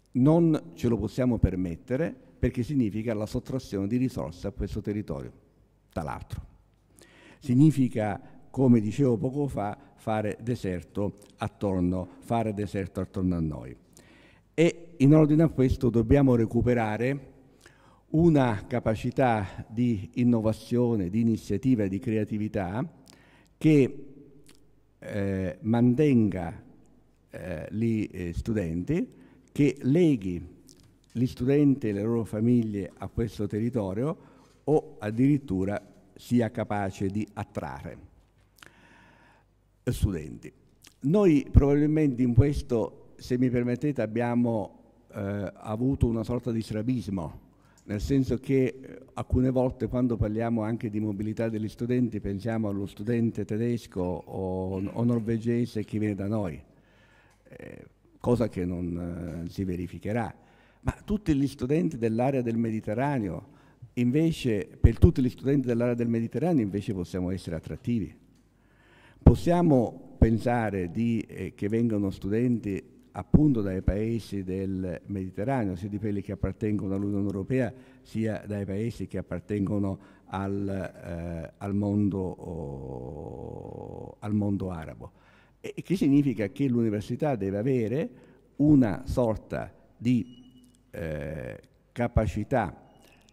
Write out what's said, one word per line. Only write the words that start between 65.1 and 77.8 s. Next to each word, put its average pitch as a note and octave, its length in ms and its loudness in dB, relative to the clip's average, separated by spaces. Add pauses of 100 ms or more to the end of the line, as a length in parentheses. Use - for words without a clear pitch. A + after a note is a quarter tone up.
gli A#2 80 2
studenti C3 360 0
dell'area A#2+ 280 2
del A#2+ 140 -2
Mediterraneo A#2 540 0
invece G2+ 300 -2
possiamo F2+ 380 -4
essere F2 260 -6
attrattivi. F2 580 -4 (1080)
Possiamo D#3 1000 4
pensare A2 720 2
di, A2+ 360 0
eh, F#2 280 -10
che G#2 140 -4
vengano A2 420 0
studenti G#2 840 -4 (140)
appunto B2+ 520 4
dai F#2+ 200 -2
paesi G2+ 640 -2
del F#2 600 -4
Mediterraneo, G2 680 -4
sia F#2 140 -8
di G2+ 100 -6
quelli G2+ 240 -4
che - 100 -10
appartengono G2 640 -4
all'Unione G2+ 320 -2
Europea, G#2 480 -2 (280)